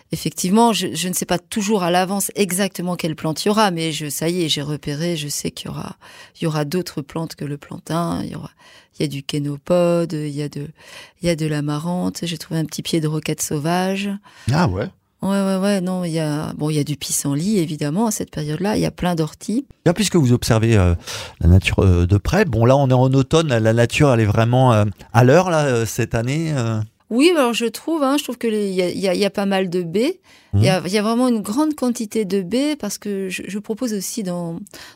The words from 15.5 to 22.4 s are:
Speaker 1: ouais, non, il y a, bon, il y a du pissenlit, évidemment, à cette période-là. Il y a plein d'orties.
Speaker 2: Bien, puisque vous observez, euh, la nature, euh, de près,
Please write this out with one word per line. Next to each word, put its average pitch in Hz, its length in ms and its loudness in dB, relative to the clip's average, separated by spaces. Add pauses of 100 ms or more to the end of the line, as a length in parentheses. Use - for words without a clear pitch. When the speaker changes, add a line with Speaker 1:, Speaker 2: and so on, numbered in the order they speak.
Speaker 1:
ouais, 196 240 0
non, 185 240 -4
il 165 60 -4
y 160 60 -2
a, 151 380 -4
bon, 151 140 -2
il 156 60 -2
y - 20 2
a 147 60 2
du 147 120 -4
pissenlit, 165 640 -2
évidemment, 156 480 -2
à 214 40 0
cette - 200 -6
période-là. 160 480 -2
Il - 20 2
y 165 60 2
a 156 40 -2
plein 175 240 -2
d'orties. 170 520 -4 (180)
Speaker 2:
Bien, 175 80 6
puisque 185 240 0
vous 127 160 6
observez, 113 460 4
euh, 87 160 6 (460)
la 82 80 4
nature, 90 320 6
euh, 90 260 6
de 95 100 4
près, 185 300 2